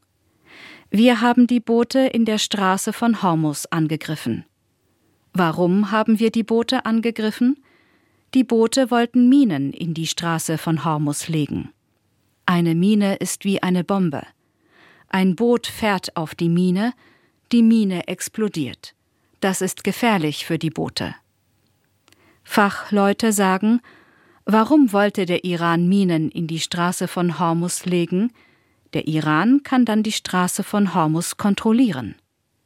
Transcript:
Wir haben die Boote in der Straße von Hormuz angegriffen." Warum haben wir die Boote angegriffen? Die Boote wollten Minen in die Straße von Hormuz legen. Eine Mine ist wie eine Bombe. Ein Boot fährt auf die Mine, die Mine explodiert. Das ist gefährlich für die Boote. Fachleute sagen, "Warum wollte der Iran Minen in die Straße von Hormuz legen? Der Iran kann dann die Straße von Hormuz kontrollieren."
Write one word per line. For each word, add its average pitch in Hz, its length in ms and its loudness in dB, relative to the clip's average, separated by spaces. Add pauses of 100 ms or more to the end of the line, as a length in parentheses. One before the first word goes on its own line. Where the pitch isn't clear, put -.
(880)
Wir 226 300 4
haben 240 280 4
die 247 120 0
Boote 233 400 0
in 254 240 0
der 214 140 0
Straße 196 560 -2
von 233 300 -2
Hormuz 160 480 0
angegriffen." 151 760 -4 (880)
Warum 180 580 0
haben 220 280 2
wir 220 120 2
die 226 120 -2
Boote 233 420 -2
angegriffen? 226 760 -2 (720)
Die 262 120 4
Boote 226 440 2
wollten 240 380 4
Minen 202 460 4
in 170 200 -6
die 160 140 -6
Straße 165 500 -4
von 160 280 -2
Hormuz 151 420 -2
legen. 151 460 -4 (720)
Eine 175 280 2
Mine 196 420 2
ist - 280 -8
wie 196 180 0
eine 180 220 0
Bombe. 175 380 -2 (880)
Ein 190 260 0
Boot 240 320 0
fährt - 480 -4
auf 160 200 -6
die 170 140 -2
Mine, 185 440 0 (580)
die 233 120 4
Mine 214 440 2
explodiert. 170 840 -6 (460)
Das 190 220 -2
ist 185 220 -6
gefährlich 196 640 0
für 165 120 -2
die 160 120 -4
Boote. - 460 -8 (1300)
Fachleute 202 880 0
sagen, 202 500 2 (640)
"Warum 220 480 4
wollte 202 320 0
der 175 180 -2
Iran 170 440 0
Minen 175 420 2
in 165 180 -6
die 160 120 -6
Straße 175 480 -4
von 175 320 -4
Hormuz 170 460 -2
legen? 180 460 0 (600)
Der - 140 -6
Iran 156 560 2
kann 254 220 2
dann 220 180 0
die 214 80 -4
Straße 180 520 -2
von 202 300 0
Hormuz 160 440 0
kontrollieren." 208 800 0 (500)